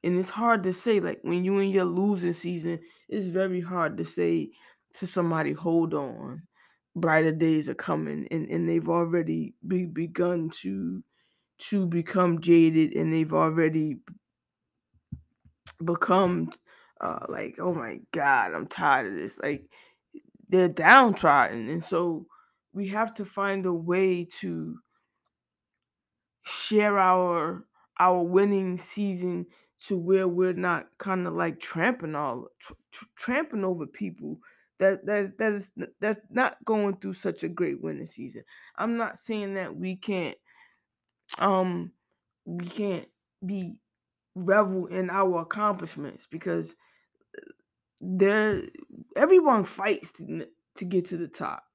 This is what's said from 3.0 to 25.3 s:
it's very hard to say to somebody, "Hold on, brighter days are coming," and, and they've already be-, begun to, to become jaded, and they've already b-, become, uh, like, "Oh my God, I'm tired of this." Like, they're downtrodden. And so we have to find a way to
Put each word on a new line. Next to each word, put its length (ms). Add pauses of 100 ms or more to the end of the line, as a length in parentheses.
it's 200
very 340
hard 360
to 80
say 460 (420)
to 140
somebody, 460
"Hold 400
on, 500 (520)
brighter 360
days 360
are 80
coming," 560
and, 160
and 220
they've 200
already 640 (140)
be-, 180
begun 640 (120)
to, 420 (680)
to 180
become 540
jaded, 520
and 180
they've 220
already 640
b-, 1200 (680)
become, 680 (500)
uh, 260
like, 320
"Oh 140
my 260 (120)
God, 420
I'm 140
tired 400
of 80
this." 240
Like, 280 (800)
they're 220
downtrodden. 1000
And 140
so 440 (440)
we 180
have 260
to 100
find 400
a 80
way 520 (140)
to 380 (1700)